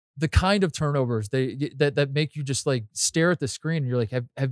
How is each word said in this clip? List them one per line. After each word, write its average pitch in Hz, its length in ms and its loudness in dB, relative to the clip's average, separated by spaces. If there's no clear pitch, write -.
the 156 100 0
kind 190 340 4
of 170 120 2
turnovers 127 560 0
they, 131 460 -2
that, 143 180 2
that 143 180 2
make 151 240 -2
you 151 60 -6
just, 135 240 -4
like, 127 260 0
stare 165 380 2
at 170 100 2
the 127 80 -2
screen 160 300 -4
and 139 80 -2
you're 123 100 0
like, 117 140 0
"Have, 123 160 -4
have, 135 160 -2